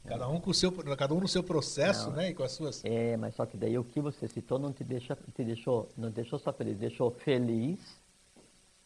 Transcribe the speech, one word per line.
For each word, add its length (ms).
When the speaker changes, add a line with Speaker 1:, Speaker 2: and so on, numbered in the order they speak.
Speaker 1:
cada 180
Speaker 2:
é. 40
Speaker 1:
um 120
com 100
o 40
seu, 180
cada 420
um 60
no 80
seu 140
processo, 680
Speaker 2:
Não. 80
Speaker 1:
né? 140
E 40
com 80
as 100
suas 320
Speaker 2:
É, 340
mas 160
só 100
que 140
daí 200
o 60
que 160
você 260
citou 320
não 140
te 100
deixa, 320
te 100
deixou, 440
não 120
deixou 280
só 140
feliz, 260
deixou 320
feliz, 680